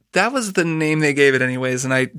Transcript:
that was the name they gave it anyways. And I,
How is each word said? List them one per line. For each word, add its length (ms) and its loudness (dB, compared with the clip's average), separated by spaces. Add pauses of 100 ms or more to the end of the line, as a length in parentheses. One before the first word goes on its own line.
(120)
that 200 0
was 200 -4
the 120 2
name 360 0
they 140 2
gave 200 4
it 80 0
anyways. 420 -2
And 80 -2
I, 160 0 (100)